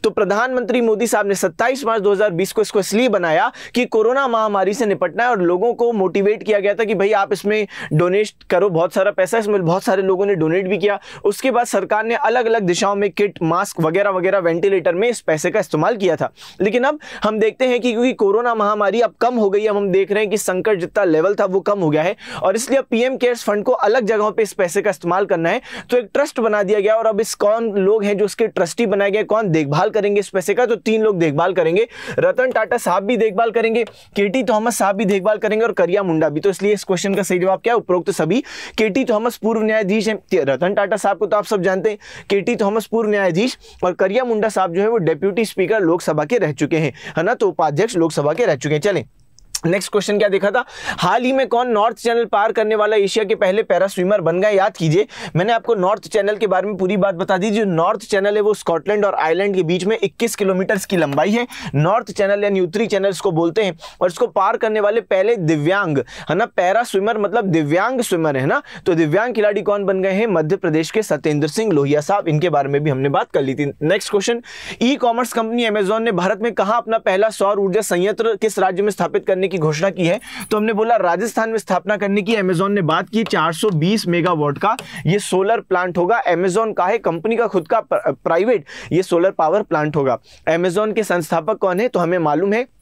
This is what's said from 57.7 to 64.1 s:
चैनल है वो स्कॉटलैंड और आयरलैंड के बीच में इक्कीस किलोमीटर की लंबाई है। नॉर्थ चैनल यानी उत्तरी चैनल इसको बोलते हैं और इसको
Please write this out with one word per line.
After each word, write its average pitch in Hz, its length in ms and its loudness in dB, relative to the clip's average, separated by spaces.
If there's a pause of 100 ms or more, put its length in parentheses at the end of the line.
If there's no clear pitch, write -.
चैनल 208 340 0
है 214 60 2
वो 208 140 2
स्कॉटलैंड 190 500 -2
और 196 100 0
आयरलैंड 180 400 0
के 185 80 0
बीच 165 220 0
में 214 180 0
इक्कीस - 340 -4
किलोमीटर 190 420 0 (120)
की 196 60 0
लंबाई 151 340 0
है। 240 160 0 (280)
नॉर्थ 185 360 0
चैनल 202 340 0
यानी 196 160 2
उत्तरी 185 260 0
चैनल 196 220 0
इसको 190 240 -2
बोलते 170 300 0
हैं 175 160 -2 (220)
और 180 80 2
इसको 202 180 0